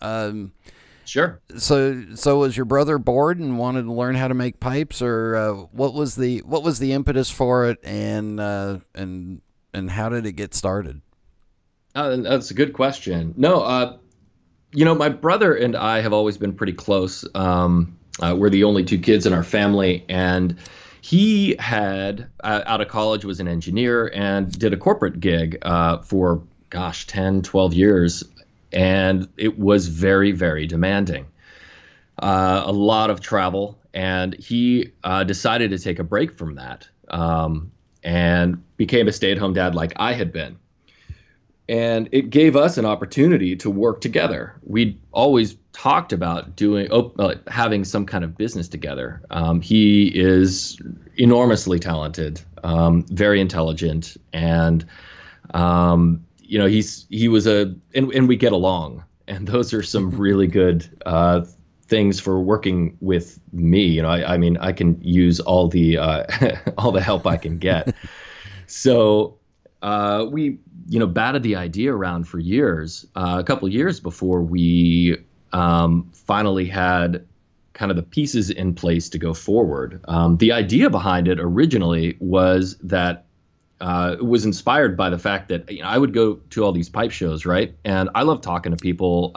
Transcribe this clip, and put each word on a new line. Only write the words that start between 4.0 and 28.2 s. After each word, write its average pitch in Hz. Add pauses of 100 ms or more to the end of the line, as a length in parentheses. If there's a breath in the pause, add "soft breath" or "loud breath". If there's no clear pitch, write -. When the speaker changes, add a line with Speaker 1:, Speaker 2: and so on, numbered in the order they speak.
Speaker 1:
how 131
to 127
make 123
pipes, 139
or, 113
uh, 107 (180)
what 127
was 139
the, 123
what 147
was 147
the 135
impetus 135
for 123
it, 120
and, 107
uh, 98 (140)
and, 92 (320)
and 92
how 107
did 117
it 101
get 95
started? 92 (960)
Speaker 2:
Uh, 135
that's 123
a 107
good 135
question. 87
No, 151
uh, 123 (760)
you 147
know, 165
my 147
brother 170
and 117
I 110
have 110
always 107
been 98
pretty 98
close. 95 (120)
Um, 90 (220)
uh, 85
we're 101
the 98
only 104
two 90
kids 101
in 95
our 85
family, 98
and 92 (460 loud breath)
he 202
had, 101 (160)
uh, 104
out 113
of 104
college, 107
was 98
an 92
engineer 107
and 98
did 110
a 98
corporate 180
gig, 85
uh, 85
for, 90 (280)
gosh, 85
ten, 95
twelve 92
years, 90 (480)